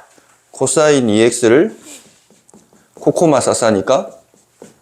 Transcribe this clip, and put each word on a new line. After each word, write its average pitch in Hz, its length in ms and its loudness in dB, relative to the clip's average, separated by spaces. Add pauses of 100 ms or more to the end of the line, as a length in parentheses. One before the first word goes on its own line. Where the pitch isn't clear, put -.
(520)
코사인 143 560 0
이엑스를 117 680 2 (1160)
코코마, 147 460 0
싸싸니까 113 720 -2 (720)